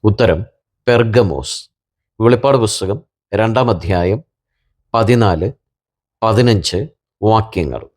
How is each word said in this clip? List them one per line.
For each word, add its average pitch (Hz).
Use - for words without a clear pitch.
ഉത്തരം 104
പെർഗമോസ്. 110
വെളിപ്പാട് 123
പുസ്തകം 107
രണ്ടാം 113
അധ്യായം 90
പതിനാല്, 110
പതിനഞ്ച് 113
വാക്യങ്ങൾ. 92